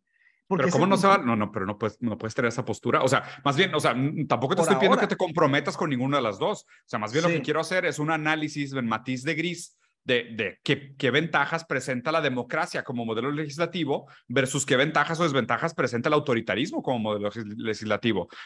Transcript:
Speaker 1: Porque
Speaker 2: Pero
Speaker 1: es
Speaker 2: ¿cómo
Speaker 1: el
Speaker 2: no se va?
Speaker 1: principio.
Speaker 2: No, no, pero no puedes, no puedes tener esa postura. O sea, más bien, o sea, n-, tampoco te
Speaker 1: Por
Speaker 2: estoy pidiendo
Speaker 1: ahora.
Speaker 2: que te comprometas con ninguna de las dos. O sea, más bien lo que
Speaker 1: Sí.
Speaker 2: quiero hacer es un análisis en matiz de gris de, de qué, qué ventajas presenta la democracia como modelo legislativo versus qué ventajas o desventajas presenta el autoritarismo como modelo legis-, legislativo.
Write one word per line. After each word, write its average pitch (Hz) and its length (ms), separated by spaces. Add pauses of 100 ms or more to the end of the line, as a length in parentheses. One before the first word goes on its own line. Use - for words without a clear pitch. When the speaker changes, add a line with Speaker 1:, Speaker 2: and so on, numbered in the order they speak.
(480)
Speaker 1:
Porque 180 160
Speaker 2:
Pero 127 40
Speaker 1:
es - 60
Speaker 2:
¿cómo 143 100
Speaker 1:
el 190 60
Speaker 2:
no 196 80
se 190 100
va? 196 80
Speaker 1:
principio. 131 200
Speaker 2:
No, 107 100
no, - 60
pero 98 140
no 104 120
puedes, - 240
no 110 160
puedes 110 180
tener 120 140
esa 123 160
postura. 120 380
O 131 40
sea, 123 160 (220)
más 139 100
bien, 180 180
o 156 60
sea, 135 120
n-, 139 340
tampoco 135 280
te - 40
Speaker 1:
Por 170 60
Speaker 2:
estoy 196 120
pidiendo 196 220
Speaker 1:
ahora. 208 100
Speaker 2:
que 202 80
te - 20
comprometas 151 600
con 170 120
ninguna 135 280
de 131 60
las 104 160
dos. 190 240
O - 40 (180)
sea, 120 140
más 107 140
bien 156 100
lo 175 60
que 170 80
Speaker 1:
Sí. 143 40
Speaker 2:
quiero 147 200
hacer 180 240
es 147 140
un 151 120
análisis 151 640
en 131 120
matiz 123 380
de 160 120
gris 165 420 (260)
de, 120 320
de 104 280
qué, - 340
qué 135 120
ventajas 165 540
presenta 147 480
la 165 100
democracia 139 640
como 120 220
modelo 113 260
legislativo 156 800 (180)
versus 131 380
qué 139 100
ventajas 151 440
o 175 40
desventajas 139 500
presenta 120 360
el 151 40
autoritarismo 139 720
como 127 160
modelo 107 300
legis-, 104 260
legislativo. 107 720 (180)